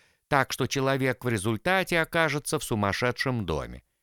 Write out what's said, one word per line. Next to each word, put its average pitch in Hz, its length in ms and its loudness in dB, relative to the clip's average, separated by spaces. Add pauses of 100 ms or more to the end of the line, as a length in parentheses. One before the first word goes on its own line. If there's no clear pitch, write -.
(300)
так 135 240 2
что 131 120 0
человек 131 600 0
в - 20 0
результате 123 720 0
окажется 156 580 0
в 156 60 -4
сумасшедшем 117 800 0
доме. 65 380 -4 (200)